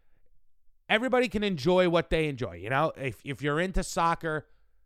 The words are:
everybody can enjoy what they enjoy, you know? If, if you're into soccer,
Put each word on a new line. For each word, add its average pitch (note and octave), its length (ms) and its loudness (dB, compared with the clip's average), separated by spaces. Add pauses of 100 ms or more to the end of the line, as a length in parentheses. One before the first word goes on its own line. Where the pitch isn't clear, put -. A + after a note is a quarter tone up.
(920)
everybody A#3+ 400 2
can G#3 120 -2
enjoy F3+ 460 4
what E3+ 220 2
they D#3+ 180 0
enjoy, A2 280 -6
you F#2 120 -10
know? C#3+ 300 0
If, C3+ 260 -8
if C3 160 -8
you're D3 200 -2
into F#3 220 -2
soccer, E3 640 -2 (400)